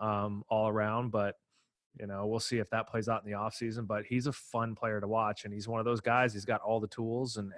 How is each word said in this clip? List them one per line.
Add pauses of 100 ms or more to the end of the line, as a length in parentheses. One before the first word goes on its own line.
um,
all
around,
but, (640)
you
know,
we'll
see
if
that
plays
out
in
the
offseason.
But
he's
a
fun
player
to
watch,
and
he's
one
of
those
guys.
He's
got
all
the
tools
and,